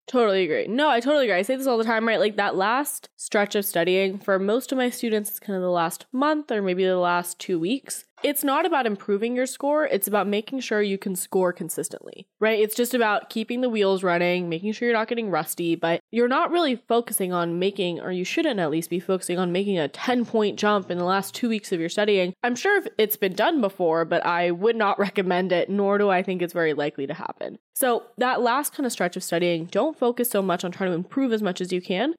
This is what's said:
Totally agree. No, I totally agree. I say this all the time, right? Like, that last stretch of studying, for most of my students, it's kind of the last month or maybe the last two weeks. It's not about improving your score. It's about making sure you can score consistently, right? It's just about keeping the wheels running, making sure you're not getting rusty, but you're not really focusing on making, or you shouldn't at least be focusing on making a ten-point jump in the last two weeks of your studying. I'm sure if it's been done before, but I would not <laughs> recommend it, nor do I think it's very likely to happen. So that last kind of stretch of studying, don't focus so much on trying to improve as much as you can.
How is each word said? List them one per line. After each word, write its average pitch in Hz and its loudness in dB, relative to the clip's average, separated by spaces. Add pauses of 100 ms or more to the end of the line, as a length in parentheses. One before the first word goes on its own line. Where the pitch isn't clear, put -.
Totally 202 4
agree. 151 0
No, 285 2
I 240 4
totally 277 2
agree. 190 2
I 185 2
say 262 0
this 269 -4
all 240 2
the 226 2
time, 226 0
right? 214 2
Like, 208 2
that 202 0
last 226 -2
stretch 208 0
of 202 0
studying, 185 0
for 196 0
most 214 0
of 269 -2
my 247 2
students, 214 -2
it's - -12
kind 202 -6
of 185 -2
the 180 0
last 170 0
month 294 0
or 214 0
maybe 185 0
the 185 4
last 175 0
two 180 -2
weeks. 214 -4 (180)
It's 285 0
not 294 2
about 277 2
improving 214 -2
your 254 0
score. 294 0
It's - -2
about 196 2
making 226 -4
sure 214 -2
you 196 0
can 196 -6
score 180 0
consistently, - -10 (140)
right? 220 2
It's 214 2
just 240 0
about 214 2
keeping 240 -4
the 254 2
wheels 196 2
running, 175 2
making 180 -4
sure 240 -2
you're 233 4
not 220 -2
getting 233 -4
rusty, 165 0
but 165 0 (100)
you're 240 2
not 302 0
really 311 2
focusing 226 -2
on 170 0
making, 180 -2
or - -8
you 180 -2
shouldn't 285 0
at 156 0
least 165 -2
be 175 -2
focusing 180 -2
on 180 0
making 196 0
a 147 0
ten-point 226 0
jump 208 0
in 180 -4
the 175 -2
last 190 -2
two 240 -2
weeks 220 -4
of 175 0
your 165 -2
studying. 196 2
I'm 247 0
sure 392 2
if 339 -2 (100)
it's 208 0
been 190 0
done 277 2
before, 165 2
but 165 0
I 175 2
would 202 2
not 202 2
<laughs> - -
recommend 185 0
it, 175 2
nor 202 2
do 202 4
I 185 4
think 185 -2
it's 170 -4
very 160 2
likely 180 -4
to 135 -6
happen. - -10 (160)
So 247 0 (140)
that 247 0
last 247 0
kind 285 -4
of 240 -2
stretch 180 -2
of 185 -8
studying, 170 0
don't 202 -2
focus 240 0
so 202 0
much 180 0
on 175 -4
trying 185 -2
to 170 0
improve 226 -2
as 214 0
much 185 -2
as 185 -6
you 180 0
can. 240 -2